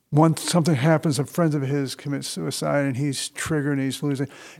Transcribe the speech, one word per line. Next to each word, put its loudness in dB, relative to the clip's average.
once 6
something 2
happens, 2
a 0
friend 0
of -2
his -4
commits -6
suicide, -2
and -2
he's -4
triggered, -2
and -2
he's -4
losing. -2